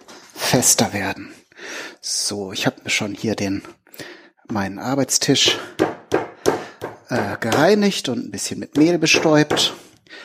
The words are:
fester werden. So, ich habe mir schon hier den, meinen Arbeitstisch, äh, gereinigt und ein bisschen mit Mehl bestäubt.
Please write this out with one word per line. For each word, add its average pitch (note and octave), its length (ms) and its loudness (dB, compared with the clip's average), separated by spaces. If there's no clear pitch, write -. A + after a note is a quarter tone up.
fester - 600 2
werden. - 380 -6
So, G2+ 500 -6
ich - 140 -4
habe - 180 -2
mir G#2+ 60 -10
schon G2+ 240 -2
hier G#2 220 -2
den, G2 260 -4
meinen G2 320 -4
Arbeitstisch, - 800 2
äh, G#2+ 300 -2
gereinigt F3+ 680 2
und A#2+ 160 -4
ein - 60 -12
bisschen - 280 -8
mit - 180 -4
Mehl E3 200 6
bestäubt. D3+ 760 4